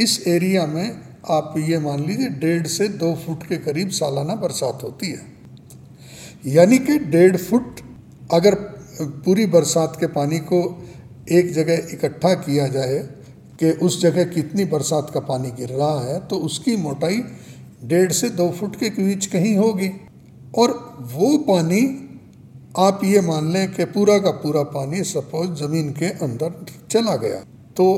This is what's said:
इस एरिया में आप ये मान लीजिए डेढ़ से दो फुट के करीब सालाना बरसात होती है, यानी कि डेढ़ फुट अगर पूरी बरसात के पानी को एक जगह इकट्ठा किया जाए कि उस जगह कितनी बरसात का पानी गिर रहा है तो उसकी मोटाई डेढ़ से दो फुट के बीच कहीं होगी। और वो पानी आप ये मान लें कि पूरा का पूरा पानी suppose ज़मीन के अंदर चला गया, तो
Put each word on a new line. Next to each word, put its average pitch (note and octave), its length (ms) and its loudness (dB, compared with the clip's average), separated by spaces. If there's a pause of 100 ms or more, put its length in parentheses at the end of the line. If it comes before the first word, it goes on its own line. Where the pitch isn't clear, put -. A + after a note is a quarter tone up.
इस A3+ 280 0
एरिया F3 380 2
में E3+ 300 -4 (340)
आप D#3 300 0
ये D#3+ 180 0
मान C#3+ 280 -4
लीजिए A#3 220 -2 (100)
डेढ़ E3 280 0
से G3+ 280 -2
दो E3 220 -2
फुट - 320 -8
के F3 100 -2
करीब D#3+ 320 -4
सालाना D3 440 -2
बरसात C3+ 480 -4
होती B2 280 -8
है, B2 100 -10 (1300)
यानी F3+ 300 8
कि D4 200 2
डेढ़ F3 400 6
फुट - 420 -2 (520)
अगर E3+ 220 6 (460)
पूरी F3+ 480 0
बरसात D#3+ 520 4
के E3+ 80 0
पानी D3 340 -2
को F3 200 2 (680)
एक F3 220 4
जगह D#3+ 400 0
इकट्ठा D#3+ 440 0
किया C#3+ 320 0
जाए C3 300 -2 (600)
कि D#3+ 100 4 (100)
उस F3 220 0
जगह E3+ 280 4
कितनी E3 360 -2
बरसात D3+ 480 -2
का C3+ 80 -2
पानी C3 300 -4
गिर A#2+ 180 -10
रहा C#3+ 340 -2
है C#3+ 220 -4
तो G3 140 -4
उसकी A3+ 380 -2
मोटाई E3 440 -2 (640)
डेढ़ F3+ 280 2
से - 200 0
दो F3 180 0
फुट F#3+ 260 -6
के A3+ 160 -2
बीच G3 340 0
कहीं G3+ 300 2
होगी। F#3+ 340 2 (640)
और A#3+ 180 4 (400)
वो A3 240 4 (120)
पानी F3+ 320 4 (1000)
आप G3 260 4
ये G3 160 6
मान D#3+ 320 0
लें F#3+ 200 0
कि F3 140 -2
पूरा G3+ 320 4
का F#3+ 140 2
पूरा D3 360 -2
पानी C#3+ 360 -4
suppose D#3+ 540 -6
ज़मीन D3 340 -2
के E3 140 -4 (180)
अंदर D3 400 -6 (260)
चला A3 260 2
गया, G#2 220 -4 (380)
तो F#3 80 4 (140)